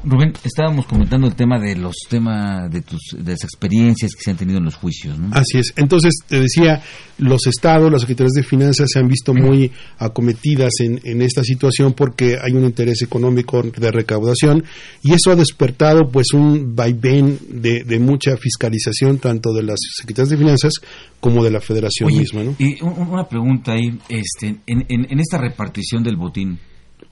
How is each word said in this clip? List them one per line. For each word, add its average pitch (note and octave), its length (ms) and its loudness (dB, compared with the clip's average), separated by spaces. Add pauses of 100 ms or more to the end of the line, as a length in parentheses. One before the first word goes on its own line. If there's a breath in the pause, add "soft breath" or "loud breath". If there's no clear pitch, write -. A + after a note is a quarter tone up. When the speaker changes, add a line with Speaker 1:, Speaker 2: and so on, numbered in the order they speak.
Speaker 1:
Rubén, D3 300 2 (100)
estábamos D3+ 420 -2
comentando A#2+ 400 2
el A2+ 80 0
tema B2 240 0
de G#2 160 -2
los F2+ 220 -8 (140)
tema G#2 580 -2
de E2 140 -6
tus, E2 180 -10 (160)
de F2 160 -6
las E2+ 100 -8
experiencias A2 720 0
que - 60 -20
se - 100 -6
han F2+ 60 -4
tenido F#2+ 220 -2
en F2 80 -2
los D#2 100 -6
juicios, D#2 420 -8
¿no? F#2 140 -6
Speaker 2:
Así B2+ 260 0
es. A#2+ 180 -2
Entonces, D#3 380 2 (140)
te C#3+ 100 -2
decía, D#3 440 2 (340 loud breath)
los C3 300 0
estados, D#3+ 440 2
las C#3 120 2
secretarías B2+ 320 0
de C#3+ 80 2
finanzas C#3 500 2
se C#3 60 0
han B2+ 100 4
visto C3 240 0
muy C3 400 4 (260 loud breath)
acometidas A#2+ 840 0
en, A#2+ 240 -2
en A#2+ 180 -2
esta B2+ 200 0
situación C3 520 2
porque B2 420 0
hay B2+ 160 -4
un C3 120 4
interés A#2+ 360 0
económico B2 600 0
de A#2 280 -2
recaudación A#2 720 0 (400 loud breath)
y D3 120 4
eso F3+ 180 4
ha F3+ 40 6
despertado, D3+ 720 2
pues, B2+ 240 2
un D3 420 2
vaivén C3 640 2 (100)
de, A#2 340 -2
de A#2 160 -2
mucha C3 380 2
fiscalización, A#2+ 840 -2
tanto A#2 360 -2
de A2 80 0
las G#2+ 160 -4 (180)
secretarías A#2 320 -4
de D3+ 80 0
finanzas D3 380 4 (440 loud breath)
como A#2+ 240 2
de A2+ 80 4
la G#2+ 120 -2
federación A2 460 -2
Speaker 1:
Oye, C#3+ 100 4
Speaker 2:
misma, G#2+ 260 -2
¿no? C3+ 140 -4
Speaker 1:
y C3+ 240 0
un, F3 260 -4
una F3+ 180 -4
pregunta A#2+ 460 -2
ahí, A#2 260 -4 (120)
este, G#2+ 560 -8
en, A#2+ 200 -2
en, B2+ 240 -4
en C3+ 80 -2
esta E3 200 -2
repartición A2+ 640 -6
del A2+ 120 -2
botín, F2+ 420 -8 (540 soft breath)